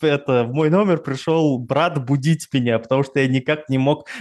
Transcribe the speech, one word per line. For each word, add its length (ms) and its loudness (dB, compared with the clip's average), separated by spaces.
это, 420 2
в 100 -6
мой 160 2
номер 280 2
пришёл 600 0
брат 480 -2
будить 480 0
меня, 260 2
потому 240 0
что 160 -2
я 80 2
никак 420 -2
не 80 0
мог 300 0